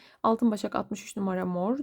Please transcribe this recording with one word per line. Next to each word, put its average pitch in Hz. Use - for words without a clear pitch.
Altın 226
Başak 208
altmış -
üç -
numara 185
mor, 180